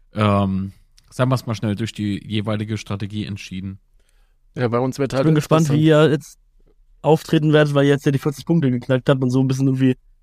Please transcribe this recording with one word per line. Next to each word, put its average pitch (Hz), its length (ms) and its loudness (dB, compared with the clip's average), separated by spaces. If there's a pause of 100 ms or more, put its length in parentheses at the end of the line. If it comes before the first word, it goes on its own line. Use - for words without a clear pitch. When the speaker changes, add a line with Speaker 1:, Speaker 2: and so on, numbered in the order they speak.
(140)
Speaker 1:
ähm, 98 580 0 (380)
sagen 131 200 0
wir's 127 160 -2
mal 117 80 -4
schnell, 104 220 -4
durch 110 160 -6
die 101 360 -4
jeweilige 107 480 -4
Strategie 101 480 -8
entschieden. 95 540 -12 (800)
Speaker 2:
Ja, 123 100 -2
bei 117 140 0
uns 131 180 -2
wird 135 140 -4
Speaker 3:
Ich 123 40 -4
Speaker 2:
halt 135 100 2
Speaker 3:
bin 156 100 4
gespannt, 156 320 2
Speaker 2:
interessant. 147 120 2
Speaker 3:
wie 156 60 2
ihr 156 240 6
jetzt 156 280 -4 (640)
auftreten 156 500 2
werdet, 147 220 4
weil 139 100 2
ihr 143 80 4
jetzt 143 120 -2
ja 151 80 0
die 139 60 -2
vierzig - 260 -6
Punkte 156 280 0
geknackt 127 360 -2
habt 135 140 2
und 127 80 0
so 131 100 2
ein 131 60 2
bisschen 135 220 0
irgendwie 131 260 2 (280)